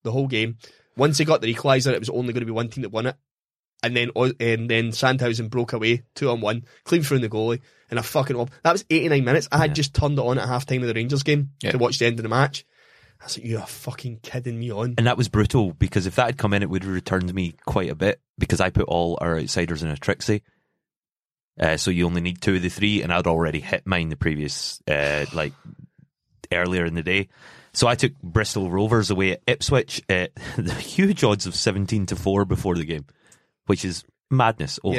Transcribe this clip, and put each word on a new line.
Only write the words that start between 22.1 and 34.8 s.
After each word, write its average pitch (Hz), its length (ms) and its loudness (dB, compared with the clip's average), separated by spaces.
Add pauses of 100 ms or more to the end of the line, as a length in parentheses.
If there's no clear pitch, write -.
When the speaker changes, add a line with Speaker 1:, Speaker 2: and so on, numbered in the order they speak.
Speaker 2:
need 87 180 -6
two 95 160 2
of 90 60 -2
the 90 80 -2
three, 104 320 0
and 85 100 -2
I'd 87 140 2
already 82 340 0
hit - 260 -4
mine 87 220 0
the 78 80 -6
previous, 73 720 -4
uh, 73 460 0
like, 76 180 -4 (960)
earlier 87 360 0
in 82 80 -4
the 82 80 -2
day. 92 260 0 (440)
So - 140 2
I 120 80 4
took - 280 0
Bristol 95 480 -2
Rovers 101 400 2
away 95 220 2
at - 140 -6
Ipswich - 600 0
at 90 240 0 (120)
<laughs> - 120 -12
the 87 180 -2
huge - 480 0
odds 104 240 4
of 87 80 -6
seventeen 98 520 0
to 92 100 -4
four 98 300 2
before 92 280 0
the 82 100 -2
game, 76 200 -6 (640)
which 98 180 0
is 90 180 -6 (280)
madness 113 520 0